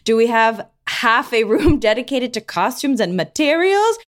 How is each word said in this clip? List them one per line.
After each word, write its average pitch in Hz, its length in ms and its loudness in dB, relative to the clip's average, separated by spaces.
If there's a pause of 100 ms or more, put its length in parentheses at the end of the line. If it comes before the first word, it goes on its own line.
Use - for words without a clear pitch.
Do 226 120 2
we 233 120 4
have 226 380 0 (200)
half 247 480 0
a 226 100 2
room 262 340 2
<laughs> 220 120 -2
dedicated 247 420 -4
to 214 80 -6
costumes 247 580 -2
and 185 160 -2
materials? 370 840 0 (200)